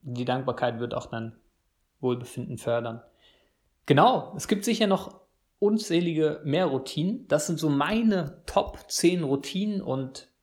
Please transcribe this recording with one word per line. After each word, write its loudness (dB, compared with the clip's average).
die -6
Dankbarkeit -2
wird -6
auch -6
dein -8
Wohlbefinden -6
fördern. -4
Genau, 4
es -10
gibt 0
sicher 2
noch -2
unzählige 2
mehr 2
Routinen. -2
Das 2
sind 0
so 0
meine 2
Top -2
zehn 2
Routinen -2
und -4